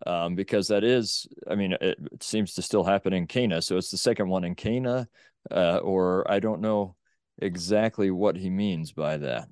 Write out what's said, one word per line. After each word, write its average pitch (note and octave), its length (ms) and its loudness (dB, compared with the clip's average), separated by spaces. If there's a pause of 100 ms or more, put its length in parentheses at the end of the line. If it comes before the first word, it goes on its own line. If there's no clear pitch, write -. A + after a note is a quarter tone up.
um, F2 300 -2
because G2 320 0
that G#2 160 2
is, A#2+ 440 2 (200)
I F#2+ 80 0
mean, F#2+ 240 0
it, - 180 0 (140)
it - 120 -16
seems G#2+ 320 -2
to F#2 60 -6
still G2+ 220 2
happen F#2+ 300 2
in F2+ 120 0
Cana. F#2+ 360 0
So F2+ 160 0
it's F#2+ 140 -4
the F#2+ 60 -6
second G#2+ 300 0
one F#2 160 0
in F2 120 -4
Cana, B2 520 -2 (420)
uh, F2 280 2
or F#2 520 2
I G2+ 100 4
don't G2+ 220 -2
know G#2 340 0 (440)
exactly G2 720 0
what F#2 240 2
he F#2 140 -4
means F#2 420 -2
by D#2 260 -2
that, C2 340 -6